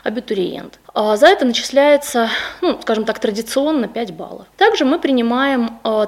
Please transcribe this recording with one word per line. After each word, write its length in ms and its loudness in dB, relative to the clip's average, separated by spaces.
абитуриент. 760 -6
А 240 0
за 100 6
это 180 4
начисляется, 840 2
ну, 200 0
скажем 240 -2
так, 140 -2
традиционно 680 -2
пять 260 -8
баллов. 320 -14
Также 300 2
мы 140 2
принимаем, 840 0
э, 240 0